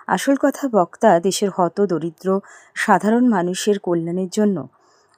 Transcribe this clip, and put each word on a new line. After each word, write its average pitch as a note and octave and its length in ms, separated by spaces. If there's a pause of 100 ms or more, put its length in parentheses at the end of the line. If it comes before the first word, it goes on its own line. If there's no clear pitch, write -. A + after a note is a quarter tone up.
আসল C#4 280
কথা, C#4 340
বক্তা F#3+ 500
দেশের F#3+ 360
হত F3+ 260
দরিদ্র F3+ 600 (340)
সাধারণ A3 520
মানুষের G3 520
কল্যাণের F3 500
জন্য G3+ 380 (500)